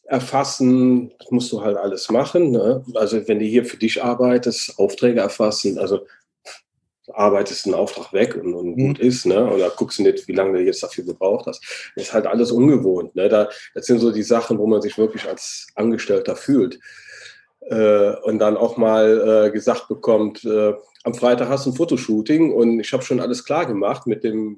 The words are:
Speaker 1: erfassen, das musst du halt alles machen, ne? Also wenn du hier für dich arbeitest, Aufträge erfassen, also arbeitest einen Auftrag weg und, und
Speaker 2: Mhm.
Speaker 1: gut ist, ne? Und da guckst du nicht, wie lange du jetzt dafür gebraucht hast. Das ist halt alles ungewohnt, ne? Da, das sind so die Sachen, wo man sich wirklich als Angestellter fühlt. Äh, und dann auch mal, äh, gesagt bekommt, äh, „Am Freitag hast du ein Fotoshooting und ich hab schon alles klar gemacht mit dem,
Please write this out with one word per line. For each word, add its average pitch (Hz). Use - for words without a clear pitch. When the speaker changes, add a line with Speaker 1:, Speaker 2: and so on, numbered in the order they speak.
Speaker 1:
erfassen, 127
das -
musst 123
du 107
halt 104
alles 95
machen, 147
ne? 120
Also 110
wenn 104
du 107
hier 117
für -
dich -
arbeitest, 123
Aufträge 117
erfassen, 101
also 95
arbeitest 101
einen 92
Auftrag 101
weg 113
und, 90
und 87
Speaker 2:
Mhm. 131
Speaker 1:
gut 139
ist, 127
ne? 98
Und 101
da 90
guckst -
du 101
nicht, -
wie 95
lange 95
du 90
jetzt 92
dafür 90
gebraucht 95
hast. -
Das 101
ist -
halt 107
alles 117
ungewohnt, 107
ne? 95
Da, 104
das -
sind 120
so 117
die 107
Sachen, 113
wo 104
man 107
sich 104
wirklich 110
als -
Angestellter 104
fühlt. 123
Äh, 104
und 110
dann 107
auch 113
mal, 110
äh, -
gesagt 110
bekommt, 107
äh, 107
„Am 120
Freitag 123
hast 135
du 131
ein 123
Fotoshooting 151
und 117
ich -
hab 131
schon 123
alles 123
klar 160
gemacht 107
mit 110
dem, 107